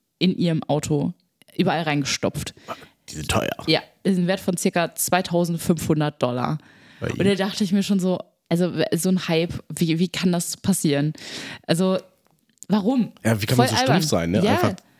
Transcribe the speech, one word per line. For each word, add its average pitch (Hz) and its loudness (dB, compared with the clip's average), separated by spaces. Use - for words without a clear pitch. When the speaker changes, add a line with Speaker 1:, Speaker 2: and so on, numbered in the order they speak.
Speaker 1:
in - 2
ihrem 165 0
Auto 151 -2
überall 165 0
reingestopft. 143 -2
Speaker 2:
Die - -14
sind 151 -8
teuer. - 0
Speaker 1:
Ja, 156 2
das 196 2
ist 180 0
ein 175 0
Wert 190 -2
von 175 -4
circa 170 -2
zweitausendfünfhundert 170 0
Dollar. 123 0
Speaker 2:
Bei - -4
Speaker 1:
Und - -4
Speaker 2:
ihm. 180 2
Speaker 1:
da 202 4
dachte 190 -2
ich 175 -2
mir 202 4
schon 202 0
so, 180 0
also 170 2
so 170 0
ein 185 0
Hype, 170 0
wie, 160 0
wie 185 2
kann 180 -2
das 175 -4
passieren? 151 0
Also 185 2
warum? 214 2
Speaker 2:
Ja, 113 2
wie 107 -6
kann 127 0
Speaker 1:
Voll 123 6
Speaker 2:
man - 2
so 113 0
stumpf - 2
Speaker 1:
albern. 160 2
Speaker 2:
sein, 85 0
ne? 110 4
Speaker 1:
Ja. 214 4
Speaker 2:
Einfach, 302 2